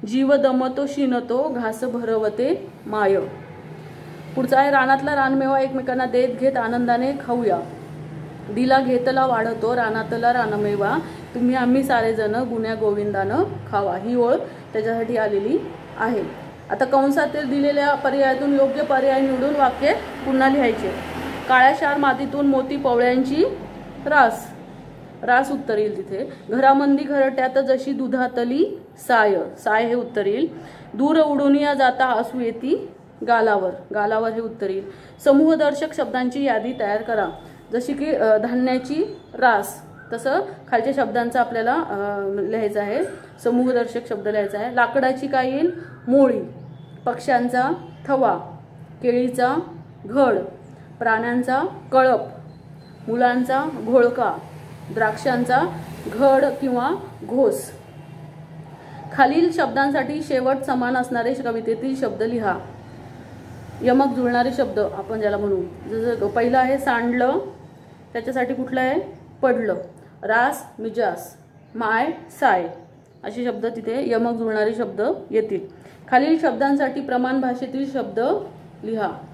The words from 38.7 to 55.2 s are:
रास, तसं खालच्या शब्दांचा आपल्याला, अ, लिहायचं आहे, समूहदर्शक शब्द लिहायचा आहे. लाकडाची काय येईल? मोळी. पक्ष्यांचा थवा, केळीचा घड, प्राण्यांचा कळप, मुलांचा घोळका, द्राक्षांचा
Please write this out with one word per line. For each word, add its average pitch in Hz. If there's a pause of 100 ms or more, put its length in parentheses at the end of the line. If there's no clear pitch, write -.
रास, 226 (320)
तसं 269 (300)
खालच्या 240
शब्दांचा 240
आपल्याला, 233
अ, 202 (200)
लिहायचं 214
आहे, 202 (460)
समूहदर्शक 240
शब्द 208
लिहायचा 208
आहे. 240
लाकडाची 262
काय 262
येईल? 311 (380)
मोळी. 247 (640)
पक्ष्यांचा 247 (360)
थवा, 262 (640)
केळीचा 247 (500)
घड, 233 (600)
प्राण्यांचा 240 (300)
कळप, 262 (880)
मुलांचा 247 (220)
घोळका, 240 (580)
द्राक्षांचा 240 (460)